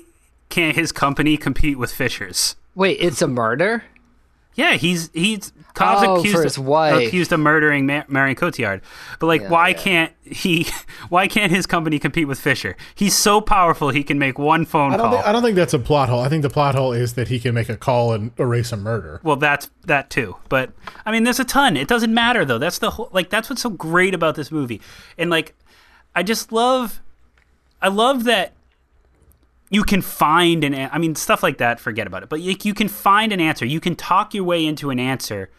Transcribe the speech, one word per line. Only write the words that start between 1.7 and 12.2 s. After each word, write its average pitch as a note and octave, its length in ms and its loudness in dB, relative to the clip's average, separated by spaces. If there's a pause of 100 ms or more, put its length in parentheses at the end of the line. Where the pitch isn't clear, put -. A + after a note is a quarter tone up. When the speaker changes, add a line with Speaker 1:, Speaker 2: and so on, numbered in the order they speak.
Speaker 1:
with A#2+ 140 -4
Fisher's? - 640 -4 (200)
Speaker 2:
Wait, F#3 260 2
it's F3 200 0
a D#3+ 60 2
murder? C3+ 560 0 (720)
Speaker 1:
Yeah, D#4+ 200 2
he's, E3 400 0
he's G3 400 -4 (200)
Cobb's G3 320 2
Speaker 2:
Oh, F#3+ 120 4
Speaker 1:
accused G3 180 2
Speaker 2:
for E3 80 4
his C#3 160 -2
wife. C#3+ 480 2
Speaker 1:
accused F3 240 -2
of E3+ 80 2
murdering D3+ 460 2
Ma-, C#3+ 240 -2
Marion C3+ 260 0
Cotillard. A2 460 -4 (360)
But, E3 100 -2
like, D#3+ 160 2
Speaker 2:
Yeah, G3 60 -8
Speaker 1:
why E3+ 200 4
Speaker 2:
yeah. F3+ 80 2
Speaker 1:
can't E3 360 0 (120)
he? E3 420 -2 (200)
<laughs> - 220 -18
Why F#3+ 200 2
can't G#3 240 0
his F#3 120 0
company D#3+ 340 0
compete D#3 280 -2